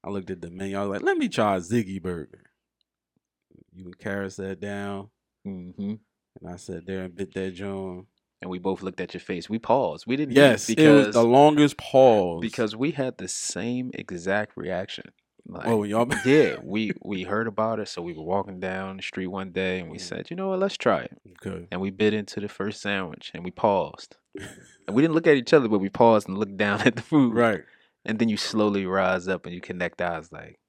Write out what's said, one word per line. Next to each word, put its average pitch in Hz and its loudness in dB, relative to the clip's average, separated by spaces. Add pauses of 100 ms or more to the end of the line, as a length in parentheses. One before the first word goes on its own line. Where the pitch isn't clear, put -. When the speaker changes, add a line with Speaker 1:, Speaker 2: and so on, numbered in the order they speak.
Speaker 1:
I - -10
looked 98 -6
at 170 -8
the 170 -12
menu. 196 -6
I - -2
was 101 -2
like, 101 -4
"Let 370 0
me 285 -2
try 104 2
a - 0
Ziggy 95 -4
burger." 85 -10 (1300)
You 92 -20
and 90 -18
Kara 98 -6
sat 95 -10
down, 101 -8 (360)
Speaker 2:
Mm-hmm. 95 -10 (480)
Speaker 1:
and 85 -14
I 90 -12
sat 87 -12
there 95 -8
and 87 -12
bit 92 -10
that 95 -6
joint. 95 -10 (360)
Speaker 2:
And 92 -10
we 92 -8
both 95 -4
looked 95 -8
at - -8
your 87 -10
face. 87 -8
We 110 -4
paused. 113 -2
We 123 -2
didn't 139 -4
eat 131 6
Speaker 1:
Yes, 123 6
it 113 0 (100)
was 143 8
Speaker 2:
because 107 -6
Speaker 1:
the 117 8
longest 147 6
pause. 104 6
Speaker 2:
because 107 -4
we 135 -2
had 131 -6
the 92 -10
same 123 -6
exact 95 -4
reaction. 92 -8 (420)
Like, 87 -12
Speaker 1:
Oh, 110 2
y'all 110 0 (100)
<laughs> 120 -6
Speaker 2:
yeah, 131 6
we, 110 -4 (120)
we 95 -6
heard 104 -2
about 110 -2
it, 101 -8
so - -10
we 170 -10
were 78 -12
walking 101 -4
down 95 -8
the 92 -14
street 92 -6
one 95 -8
day, 92 -2
and 82 -10
we 78 -14
Speaker 1:
Mm. - -12
Speaker 2:
said, - -10
"You 170 -10
know 190 -6
what? 185 -2
Let's 196 -2
try 92 2
it." - -16 (280)
Speaker 1:
Okay. 87 -10
Speaker 2:
And 90 -4
we 98 -2
bit 104 2
into 104 -6
the 101 -8
first 101 -8
sandwich, 95 -6
and 85 -12
we 90 -8
paused. - -2 (200)
Speaker 1:
<laughs> - -14 (420)
Speaker 2:
And 101 -6
we 131 6
didn't 160 2
look 165 2
at 147 8
each 123 0
other, 139 6
but 104 2
we 98 -2
paused 113 6
and 95 -6
looked 101 -4
down 104 0
<laughs> - -2
at 117 4
the 123 -8
food. 131 4
Speaker 1:
Right. 113 2 (440)
Speaker 2:
And 110 -4
then 113 2
you 107 0
slowly 104 0
rise 92 0
up 92 -4
and 87 -12
you 90 -12
connect 87 -8
eyes 82 -6
like 78 -18